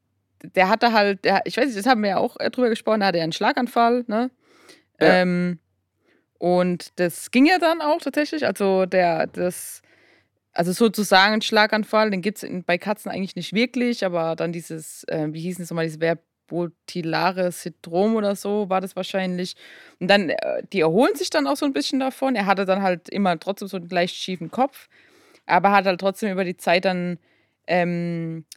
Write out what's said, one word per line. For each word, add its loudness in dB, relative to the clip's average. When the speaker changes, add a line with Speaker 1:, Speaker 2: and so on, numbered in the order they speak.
Speaker 1:
der 2
hatte 2
halt, 2
der, 4
ich -6
weiß 2
nicht, -4
das -6
haben 2
wir 0
ja -2
auch, -2
äh, -4
drüber 0
gesprochen, 0
da 2
hatte 2
er 0
einen -4
Schlaganfall, 0
ne? -2
Speaker 2:
Ja. 6
Speaker 1:
Ähm, 0
und 0
das -2
ging 6
ja 4
dann 0
auch 0
tatsächlich, -4
also 2
der, 2
das, -6
also 0
sozusagen 4
ein 0
Schlaganfall, 2
den -2
gibt's -4
in, -8
bei 2
Katzen -6
eigentlich -6
nicht -10
wirklich, 0
aber -2
dann -4
dieses, -12
äh, -2
wie -10
hieß -6
denn -12
das -14
nochmal, -2
dieses -8
verbotilare -2
Syndrom -2
oder 0
so -4
war 2
das -8
wahrscheinlich. -4
Und 0
dann, 4
äh, -4
die 0
erholen 4
sich -6
dann 0
auch 0
so -2
ein -2
bisschen -2
davon. -2
Er 0
hatte 2
dann 2
halt -2
immer 0
trotzdem -8
so -8
einen -10
leicht -2
schiefen -8
Kopf, -4
aber 4
hat 4
halt 2
trotzdem -2
über -2
die -4
Zeit 2
dann, -2
ähm, -2